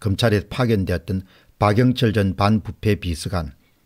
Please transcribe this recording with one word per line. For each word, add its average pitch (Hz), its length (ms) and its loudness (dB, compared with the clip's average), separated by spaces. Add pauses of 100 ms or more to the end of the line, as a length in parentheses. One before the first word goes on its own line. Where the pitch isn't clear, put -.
검찰에 104 480 0
파견되었던 95 720 -2 (380)
박영철 110 560 2
전 98 200 0
반부패 104 600 0
비서관, 82 580 -6 (340)